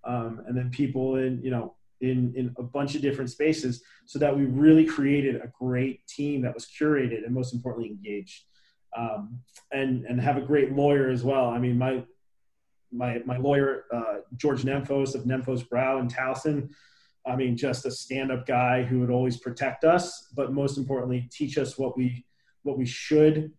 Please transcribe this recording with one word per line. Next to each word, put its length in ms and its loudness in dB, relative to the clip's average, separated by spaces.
Um, 440 -6
and 100 -4
then 140 -2
people 460 0
in, 260 -2
you 80 -4
know, 240 -4
in, 340 0
in 220 -4
a 60 -8
bunch 320 -4
of 60 -2
different 280 -2
spaces, 540 0
so 140 -10
that 160 4
we 100 2
really 400 10
created 500 2
a 240 -10
great 480 -2
team 360 -4
that 100 -2
was 120 -12
curated 600 0
and 80 -4
most 200 -4
importantly 360 -6
engaged. 540 -10
Um, 420 -6
and, 340 -2
and 140 -2
have 180 2
a 40 -2
great 320 2
lawyer 360 4
as 140 0
well. 260 2
I 100 -2
mean, 180 2
my, 260 0
my, 340 -4
my 120 -2
lawyer, 460 2
uh, 220 -4
George 260 0
Nemphos 500 0
of 120 -6
Nemphos 440 -2
Brow 300 0
in 80 -2
Towson, 640 -2
I 80 -2
mean, 200 0
just 300 -4
a 60 -4
stand-up 560 -6
guy 340 2
who 180 0
would 120 2
always 260 0
protect 460 -4
us, 520 2
but 180 -2
most 260 -2
importantly, 520 -2
teach 280 -4
us 180 -4
what 180 -4
we, 300 -2
what 160 -4
we 80 0
should 720 2